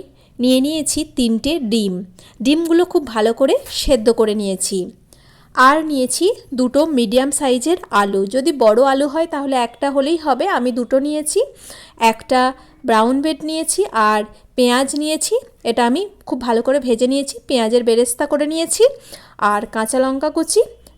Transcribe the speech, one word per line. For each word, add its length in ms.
নিয়ে 220
নিয়েছি 400
তিনটে 360
ডিম। 220
ডিমগুলো 420
খুব 100
ভালো 160
করে 140
সেদ্ধ 240
করে 220
নিয়েছি। 360
আর 240
নিয়েছি 360
দুটো 220
মিডিয়াম 400
সাইজের 400
আলু। 220
যদি 160
বড় 180
আলু 200
হয় 220
তাহলে 220
একটা 280
হলেই 300
হবে, 200
আমি 200
দুটো 180
নিয়েছি। 340
একটা 300
ব্রাউন 340
ব্রেড 260
নিয়েছি 320
আর 120
পেঁয়াজ 320
নিয়েছি, 320
এটা 200
আমি 120
খুব 180
ভালো 200
করে 200
ভেজে 260
নিয়েছি, 220
পেঁয়াজের 400
বেরেস্তা 440
করে 200
নিয়েছি। 320
আর 100
কাঁচা 300
লঙ্কা 260
কুচি, 320